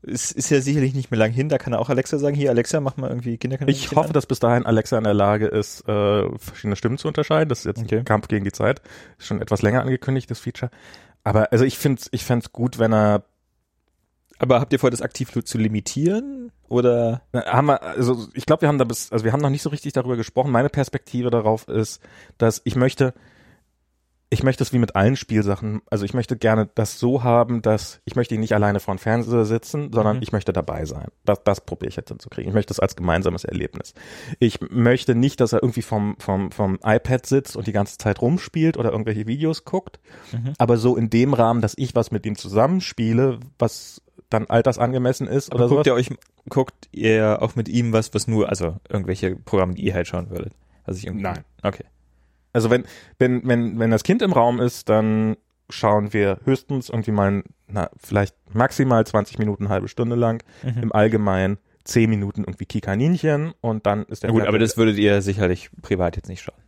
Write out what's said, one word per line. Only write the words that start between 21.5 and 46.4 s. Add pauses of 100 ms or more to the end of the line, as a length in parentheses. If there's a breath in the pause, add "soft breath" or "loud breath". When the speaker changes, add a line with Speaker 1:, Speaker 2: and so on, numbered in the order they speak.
Speaker 2:
ist, (380 loud breath)
dass
ich
möchte, (1200 soft breath)
ich
möchte
es
wie
mit
allen
Spielsachen,
also
ich
möchte
gerne
das
so
haben,
dass,
ich
möchte
ihn
nicht
alleine
vor
dem
Fernseher
sitzen,
sondern
Speaker 1:
Mhm.
Speaker 2:
ich
möchte
dabei
sein. (160)
Das,
das
probiere
ich
jetzt
hinzukriegen.
Ich
möchte
das
als
gemeinsames
Erlebnis. (460 loud breath)
Ich
möchte
nicht,
dass
er
irgendwie
vom,
vom,
vom
iPad
sitzt
und
die
ganze
Zeit
rumspielt
oder
irgendwelche
Videos
guckt, (320 loud breath)
Speaker 1:
Mhm.
Speaker 2:
aber
so
in
dem
Rahmen,
dass
ich
was
mit
ihm
zusammenspiele, (220)
was (280)
dann
altersangemessen
ist
Speaker 1:
Aber
Speaker 2:
oder
Speaker 1:
guckt
Speaker 2:
sowas.
Speaker 1:
ihr (200)
euch, (300)